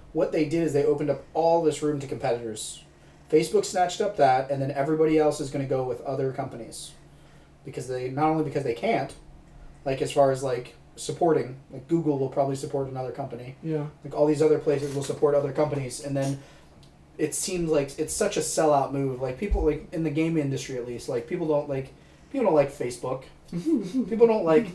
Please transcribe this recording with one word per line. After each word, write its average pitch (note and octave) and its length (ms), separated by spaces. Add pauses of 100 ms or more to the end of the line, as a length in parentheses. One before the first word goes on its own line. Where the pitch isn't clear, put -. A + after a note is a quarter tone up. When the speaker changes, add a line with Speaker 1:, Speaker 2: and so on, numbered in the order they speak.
(120)
Speaker 1:
what D#3+ 200
they D#3+ 120
did D#3+ 180
is D3+ 100
they C#3+ 120
opened D3+ 260
up C3+ 140 (100)
all E3 280
this D3+ 200
room D3 180
to C3 60
competitors. A#2+ 760 (460)
Facebook E3+ 340
snatched F3+ 360
up G#3 160
that, C3 340
and C#3 120
then C3+ 80
everybody D#3 480
else D3 220
is C3+ 100
gonna C#3 160
go C3 160
with B2+ 200
other C3+ 300
companies. A#2+ 600 (720)
Because C3 240
they, B2+ 220
not D3 200
only D#3+ 140
because C#3 180
they D#3 120
can't, F3 380 (720)
like, C3+ 160
as C3+ 120
far C#3 180
as, C3 140
like, B2+ 320 (180)
supporting, D3 640 (160)
like, C3+ 160
Google D#3 300
will C3+ 100
probably C#3 260
support C3+ 340
another C3 220
company. C3 500
Speaker 2:
Yeah. D#3 260 (180)
Speaker 1:
Like, C#3 100
all D3 120
these D3+ 140
other D3+ 200
places C#3 340
will C#3 80
support C#3+ 320
other C#3 180
companies, C#3 520
and C#3 120
then C3+ 220 (800)
it - 160
seems E3+ 360
like C#3+ 280
it's D3+ 160
such - 220
a E3 40
sellout C#3+ 520
move. C3+ 280
Like, C3 180
people, G3+ 260
like, D3+ 280
in E3 120
the D3+ 60
game D#3+ 280
industry C3+ 380
at A#2+ 100
least, A#2+ 220
like, B2 180
people E3+ 220
don't D3 200
like, C3+ 240 (380)
people C4+ 160
don't F3 80
like C#3 180
Facebook. - 520 (240)
Speaker 2:
<laughs> - 40
Speaker 1:
People A3 720
don't G#3+ 180
like D#3+ 300